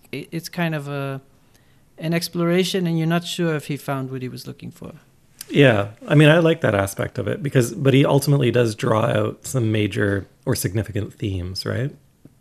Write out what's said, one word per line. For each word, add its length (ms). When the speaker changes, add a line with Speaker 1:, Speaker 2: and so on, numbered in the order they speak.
Speaker 1:
it, 200
it's 180
kind 260
of 120
a, 340
an 160
exploration, 760
and 100
you're 100
not 180
sure 300
if 120
he 100
found 340
what 100
he 80
was 180
looking 240
for. 220
Speaker 2:
Yeah. 400
I 80
mean, 140
I 100
like 220
that 140
aspect 440
of 80
it 160
because, 300
but 200
he 120
ultimately 460
does 220
draw 320
out 400
some 260
major 540
or 100
significant 580
themes, 520
right? 280